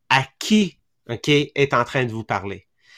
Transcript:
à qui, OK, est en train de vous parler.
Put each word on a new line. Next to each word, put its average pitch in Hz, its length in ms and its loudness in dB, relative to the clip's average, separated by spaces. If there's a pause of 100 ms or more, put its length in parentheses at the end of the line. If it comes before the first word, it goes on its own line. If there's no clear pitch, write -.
à 131 140 4 (140)
qui, 214 420 0 (300)
OK, 117 200 -6
est 143 440 2
en 123 100 2
train 127 220 -2
de 117 60 -6
vous 110 120 -8
parler. 98 440 -8 (300)